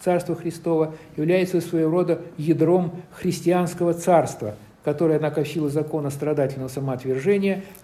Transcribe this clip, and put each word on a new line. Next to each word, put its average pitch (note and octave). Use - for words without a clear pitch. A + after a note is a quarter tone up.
царство F3
Христово, D#3+
является F3+
своего D#3+
рода E3+
ядром D#3+
христианского F3
царства – D3+
которое, D3+
однако, D3+
в C3+
силу D3+
закона D3+
страдательного C#3
самоотвержения, C#3